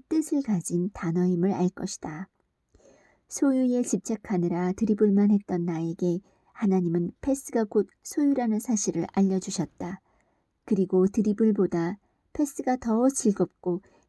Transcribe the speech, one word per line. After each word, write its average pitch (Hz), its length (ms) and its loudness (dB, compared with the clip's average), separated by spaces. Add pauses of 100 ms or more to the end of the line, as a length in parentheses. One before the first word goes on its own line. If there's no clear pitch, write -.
(100)
뜻을 311 320 0
가진 180 500 -2
단어임을 180 600 0
알 180 180 0
것이다. - 580 -10 (1000)
소유에 254 540 2
집착하느라 180 880 -2
드리블만 208 580 2
했던 190 340 0
나에게 170 560 -2 (320)
하나님은 175 580 0 (100)
패스가 269 440 -2
곧 208 240 0 (160)
소유라는 247 560 0
사실을 190 520 -2
알려주셨다. 190 880 -2 (640)
그리고 185 440 2
드리블보다 202 920 0 (340)
패스가 277 440 -2
더 233 320 2
즐겁고 190 760 0 (260)